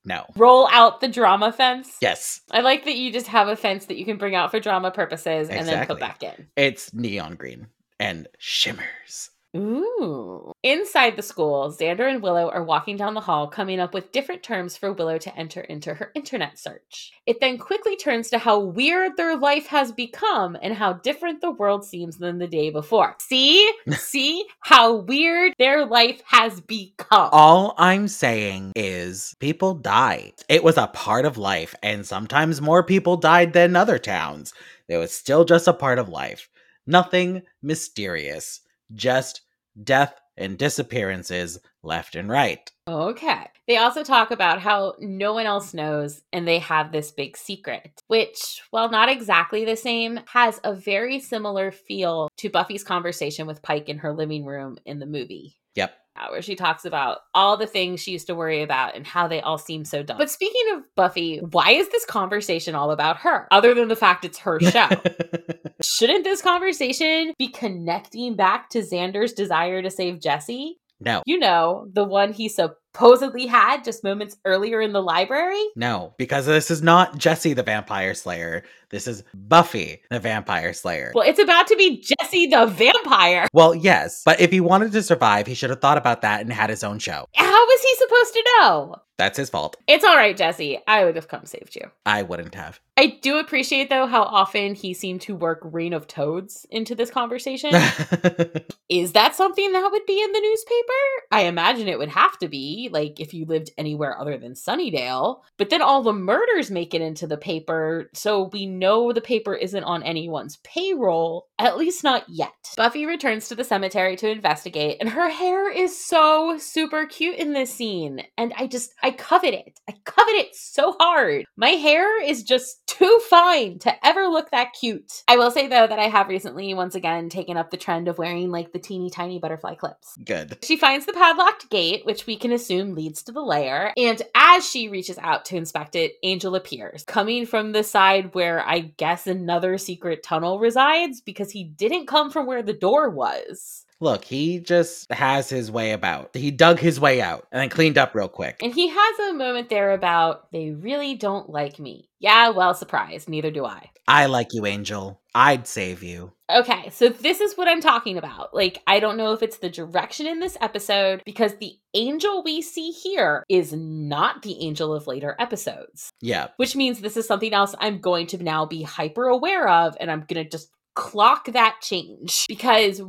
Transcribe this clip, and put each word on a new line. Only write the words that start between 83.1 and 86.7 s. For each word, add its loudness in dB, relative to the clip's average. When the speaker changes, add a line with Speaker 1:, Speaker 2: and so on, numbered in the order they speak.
Speaker 1:
Well, 8
yes, 2
but 6
if 6
he 4
wanted 4
to 0
survive, 4
he -8
should -4
have -6
thought 6
about 0
that 0
and -8
had 0